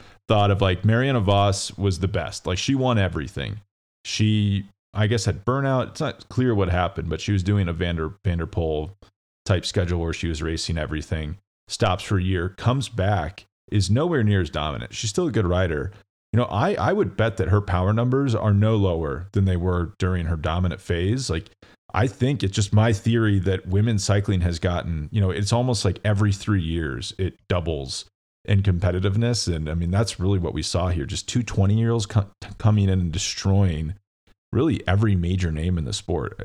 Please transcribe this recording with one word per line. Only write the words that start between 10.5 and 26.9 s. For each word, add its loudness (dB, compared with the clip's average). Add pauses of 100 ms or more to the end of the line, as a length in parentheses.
everything, -6 (320)
stops -2
for -2
a 2
year, -2
comes -2
back, -2 (260)
is 0
nowhere 2
near 4
as -2
dominant. -6
She's -6
still -2
a -2
good 0
rider. 0 (400)
You 4
know, 0
I, 0
I 0
would 0
bet 0
that 0
her 2
power 0
numbers 2
are 2
no 4
lower 0
than 2
they 2
were 0
during 0
her 0
dominant 0
phase. -2
Like, -2 (480)
I 2
think 0
it's -2
just 0
my 6
theory 2
that -2
women's 0
cycling 0
has 0
gotten, -2
you 2
know, 2
it's -2
almost 0
like -2
every 2
three 0
years -4